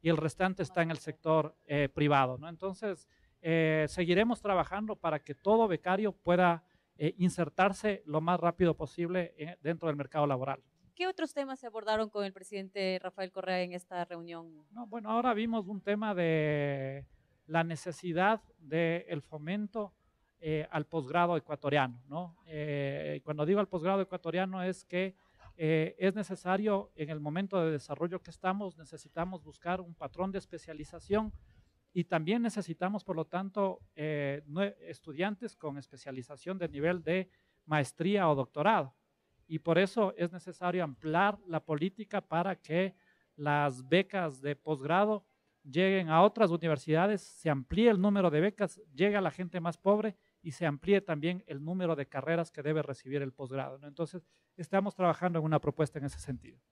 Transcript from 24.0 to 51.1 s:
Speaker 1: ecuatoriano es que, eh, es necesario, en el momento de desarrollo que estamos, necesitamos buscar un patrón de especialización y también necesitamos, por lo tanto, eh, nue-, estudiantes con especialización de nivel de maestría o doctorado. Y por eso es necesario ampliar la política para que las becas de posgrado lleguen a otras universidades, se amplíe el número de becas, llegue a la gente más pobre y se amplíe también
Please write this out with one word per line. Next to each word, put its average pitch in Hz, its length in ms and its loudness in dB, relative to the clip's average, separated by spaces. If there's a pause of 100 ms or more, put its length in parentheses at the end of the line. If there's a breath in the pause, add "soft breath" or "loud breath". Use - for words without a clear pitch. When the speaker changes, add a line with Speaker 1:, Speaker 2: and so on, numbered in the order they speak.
Speaker 1:
ecuatoriano 185 600 -4
es 185 240 -4
que, 185 300 -4 (420 soft breath)
eh, 160 400 2
es 185 160 2
necesario, 196 840 -2
en 156 140 -6
el 156 120 -6
momento 175 420 -2
de 160 80 2
desarrollo 156 500 -4
que - 80 -20
estamos, 185 480 -4
necesitamos 165 640 -8
buscar 170 380 -6
un 175 160 -14
patrón 165 380 -6
de 196 60 -2
especialización 165 920 -4 (640 soft breath)
y 180 100 0
también 175 380 0
necesitamos, 196 640 -4
por 180 100 -4
lo 160 80 -4
tanto, 196 560 -2 (160)
eh, 147 520 -2
nue-, 196 340 -2
estudiantes 175 760 -4
con 143 220 -6
especialización 135 800 -10
de 175 100 -2
nivel 160 360 0
de 180 260 0 (360)
maestría 165 640 2
o 147 60 6
doctorado. 147 580 0 (540)
Y 160 120 -4
por 165 180 2
eso 196 400 2
es 175 160 -2
necesario 180 500 -4
ampliar 165 640 2
la 165 140 -4
política 190 580 -4
para 175 380 -2
que 185 360 -2 (440 soft breath)
las 147 500 0
becas 170 540 0
de 143 160 -4
posgrado 170 680 0 (400)
lleguen 180 460 2
a 160 120 6
otras 208 300 6
universidades, 165 680 2
se - 280 -6
amplíe 165 400 4
el 202 120 4
número 202 280 4
de 151 120 4
becas, 202 400 -2 (120)
llegue 196 220 2
a 202 60 2
la 170 100 0
gente 180 300 -6
más 170 160 -4
pobre 208 380 2 (280)
y 165 80 -10
se 165 160 -2
amplíe 175 340 4
también 175 460 -2